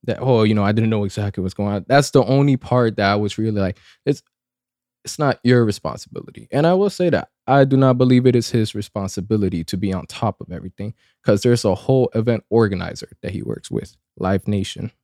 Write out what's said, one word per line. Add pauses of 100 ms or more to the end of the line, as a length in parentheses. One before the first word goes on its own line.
That,
"Oh,
you
know,
I
didn't
know
exactly
what's
going
on."
That's
the
only
part
that
I
was
really
like, (260)
it's, (840)
it's
not
your
responsibility.
And
I
will
say
that (180)
I
do
not
believe
it
is
his
responsibility
to
be
on
top
of
everything, (300)
'cause
there's
a
whole
event
organizer (120)
that
he
works
with, (200)
Live
Nation. (120)